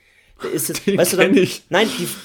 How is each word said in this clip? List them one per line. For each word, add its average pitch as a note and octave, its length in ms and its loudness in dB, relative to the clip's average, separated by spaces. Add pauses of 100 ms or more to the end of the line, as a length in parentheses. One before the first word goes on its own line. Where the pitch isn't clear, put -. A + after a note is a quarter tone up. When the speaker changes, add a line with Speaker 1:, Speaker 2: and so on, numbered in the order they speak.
(420)
Speaker 1:
Der - 100 -6
ist - 160 -4
jetzt, - 140 -8
Speaker 2:
<laughs> - 40 -6
Den G3+ 120 0
Speaker 1:
weißt E3 160 2
du, - 40 -2
dann, F#3+ 160 4
Speaker 2:
kenn G3 80 6
ich. - 280 -4
Speaker 1:
nein, G3 160 2 (120)
die, A#2+ 80 -4 (180)